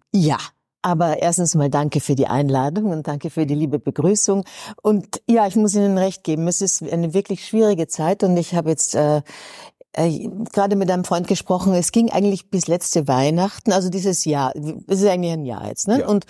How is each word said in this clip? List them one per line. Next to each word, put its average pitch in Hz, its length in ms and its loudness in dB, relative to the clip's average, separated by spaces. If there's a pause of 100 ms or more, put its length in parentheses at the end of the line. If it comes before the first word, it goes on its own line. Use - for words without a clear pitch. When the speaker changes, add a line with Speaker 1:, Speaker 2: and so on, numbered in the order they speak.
(120)
Speaker 1:
Ja, 156 260 2 (440)
aber 170 400 0
erstens 175 320 0
mal 143 160 2
danke 143 300 0
für 139 160 0
die 131 100 2
Einladung 143 600 0
und 156 220 -2
danke 151 220 -6
für 156 160 -2
die 139 80 -2
liebe 147 240 0
Begrüßung. 196 680 0 (380)
Und 214 480 0
ja, 226 160 4
ich 190 100 -4
muss 214 200 2
Ihnen 202 240 2
recht 190 240 -2
geben, 165 240 -2
es 175 140 -2
ist 190 200 -2
eine 165 320 -2
wirklich 196 320 -2
schwierige 208 420 2
Zeit 170 360 -2
und 185 120 4
ich 175 200 -2
habe 160 160 0
jetzt, - 240 -2
äh, 147 260 2 (760)
äh, 160 300 -2 (240)
gerade 202 240 2
mit 190 160 2
einem 180 140 0
Freund 175 200 -2
gesprochen, 185 480 0
es 196 200 0
ging 233 180 4
eigentlich 196 380 0
bis 180 180 -2
letzte 165 400 0
Weihnachten, 156 640 0
also 185 180 2
dieses 185 360 -2
Jahr, 143 260 0 (380)
es 190 120 2
ist 208 60 4
eigentlich 180 240 2
ein 156 140 -6
Jahr 107 240 -8
jetzt, - 180 -6
ne? 202 140 2
Speaker 2:
Ja. - 60 -4
Speaker 1:
Und 208 220 0